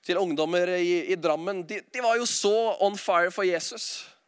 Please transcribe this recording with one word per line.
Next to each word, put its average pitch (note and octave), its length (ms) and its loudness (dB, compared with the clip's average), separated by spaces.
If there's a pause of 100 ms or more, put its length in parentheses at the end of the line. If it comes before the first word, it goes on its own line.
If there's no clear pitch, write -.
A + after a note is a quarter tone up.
til F3+ 160 0
ungdommer F3 560 0
i, F3 380 0
i - 20 2
Drammen, E3+ 540 -2
de, G3+ 180 -8
de B3+ 160 -8
var A#3 160 2
jo A#3+ 80 -2
så G#3+ 560 2
on G3+ 160 2
fire F3+ 320 2
for G3 160 0
Jesus. - 640 -4 (180)